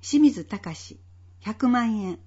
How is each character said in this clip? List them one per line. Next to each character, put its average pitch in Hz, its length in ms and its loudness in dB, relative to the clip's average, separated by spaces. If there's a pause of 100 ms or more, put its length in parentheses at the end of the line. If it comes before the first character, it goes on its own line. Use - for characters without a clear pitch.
清 294 220 2
水 220 220 4
隆、 - 540 -12 (420)
百 220 280 -2
万 233 320 0
円。 185 260 -6